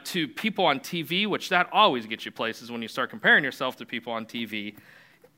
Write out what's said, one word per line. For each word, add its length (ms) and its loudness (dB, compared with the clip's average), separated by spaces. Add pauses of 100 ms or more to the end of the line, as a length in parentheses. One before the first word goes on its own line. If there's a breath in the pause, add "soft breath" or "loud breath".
to 200 -2
people 380 -2
on 160 4
T 220 -6
V, 240 0
which 240 -2
that 200 4
always 360 4
gets 180 -8
you 80 -8
places 400 -6
when 100 -6
you 60 -8
start 220 -2
comparing 340 4
yourself 320 -4
to 100 -12
people 260 -6
on 140 -4
T 180 -6
V. 300 -6 (640 soft breath)